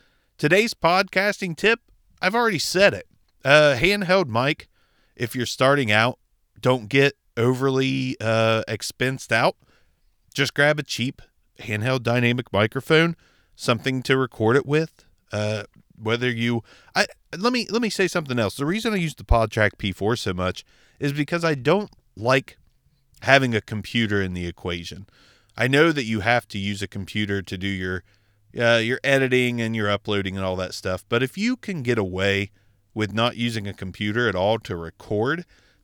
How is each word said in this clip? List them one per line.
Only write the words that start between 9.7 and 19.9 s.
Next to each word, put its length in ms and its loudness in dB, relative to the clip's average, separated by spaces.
Just 200 -2
grab 240 2
a 60 -6
cheap 380 -6
handheld 440 -4
dynamic 500 0
microphone, 640 2
something 480 0
to 140 2
record 380 2
it 120 0
with. 380 -4
Uh, 320 -4
whether 320 -2
you, 320 -2
I, 140 0
let 160 0
me, 160 -2
let 120 -2
me 80 0
say 200 0
something 280 -4
else. 200 0
The 80 -4
reason 260 -2
I 60 0
use 180 -4
the 80 -18
PodTrack 540 2
P 160 -4